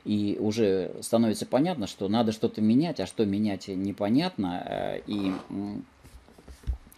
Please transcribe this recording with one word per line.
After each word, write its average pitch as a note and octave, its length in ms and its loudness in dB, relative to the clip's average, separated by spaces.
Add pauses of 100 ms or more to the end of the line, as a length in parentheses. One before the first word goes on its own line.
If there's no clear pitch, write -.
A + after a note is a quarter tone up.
И G#2 340 0
уже G2+ 640 2
становится A2+ 460 2
понятно, C#3 400 0
что - 220 -6
надо A2 240 2
что-то A2 280 -2
менять, B2+ 400 4
а F#2 60 -2
что - 180 -2
менять G2+ 440 -2
непонятно. G2+ 960 0
Э, G1+ 400 -4
и, G2 260 -2 (160)
м, G2+ 380 -8 (1120)